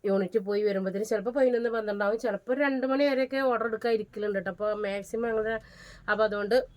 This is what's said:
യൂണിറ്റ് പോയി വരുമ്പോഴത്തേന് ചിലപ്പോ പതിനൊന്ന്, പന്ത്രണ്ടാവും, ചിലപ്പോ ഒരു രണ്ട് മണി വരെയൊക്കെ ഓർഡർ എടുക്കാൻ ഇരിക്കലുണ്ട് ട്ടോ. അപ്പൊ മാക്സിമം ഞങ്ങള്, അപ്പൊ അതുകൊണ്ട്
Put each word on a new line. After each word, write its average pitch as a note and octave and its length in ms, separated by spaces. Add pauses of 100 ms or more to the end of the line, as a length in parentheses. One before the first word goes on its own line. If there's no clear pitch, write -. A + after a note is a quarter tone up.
യൂണിറ്റ് G3 340
പോയി G3+ 240
വരുമ്പോഴത്തേന് G3 480
ചിലപ്പോ A3 220
പതിനൊന്ന്, A#3+ 380
പന്ത്രണ്ടാവും, G#3+ 480
ചിലപ്പോ G#3+ 340
ഒരു C4+ 80
രണ്ട് C4+ 260
മണി C#4 180
വരെയൊക്കെ C4+ 360
ഓർഡർ A#3+ 260
എടുക്കാൻ A3+ 260
ഇരിക്കലുണ്ട് G#3 460
ട്ടോ. F#3+ 120
അപ്പൊ G#3 240
മാക്സിമം G#3 540
ഞങ്ങള്, A3 260 (540)
അപ്പൊ G#3 160
അതുകൊണ്ട് G#3 320 (200)